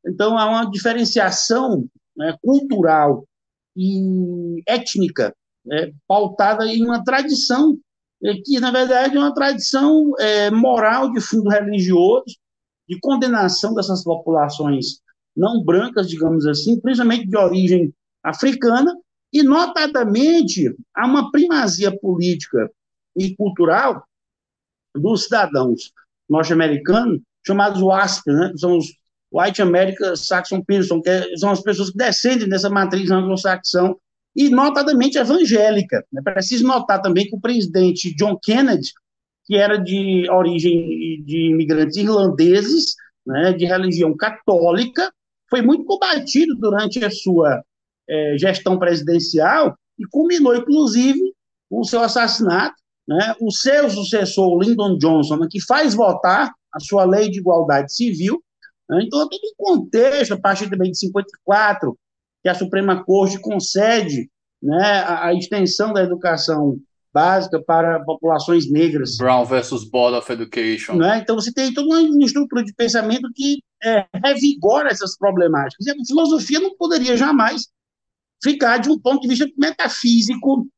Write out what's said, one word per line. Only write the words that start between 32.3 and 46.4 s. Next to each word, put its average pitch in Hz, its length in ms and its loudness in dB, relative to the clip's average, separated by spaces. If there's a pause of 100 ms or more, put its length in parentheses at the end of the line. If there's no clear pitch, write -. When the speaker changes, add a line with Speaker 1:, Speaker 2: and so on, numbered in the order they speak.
Speaker 1:
dessa 196 220 -2
matriz 190 400 -2
anglo-saxão, 185 880 0 (360)
e 277 160 4
notadamente 277 640 2
evangélica. 214 880 2 (100)
É 135 80 -8
preciso 190 440 -2
notar 240 340 0
também 190 260 0
que 202 80 -10
o 196 60 -10
presidente 185 760 0
John 196 280 -2
Kennedy, 220 480 0 (560)
que 202 100 0
era 208 220 2
de 185 520 0
origem 165 960 0
de 160 280 -2
imigrantes 156 440 0
irlandeses, 202 960 2 (320)
né, 156 260 0
de 165 120 -2
religião 175 520 0
católica, 214 960 0 (380)
foi 247 140 0
muito 311 220 4
combatido 330 720 0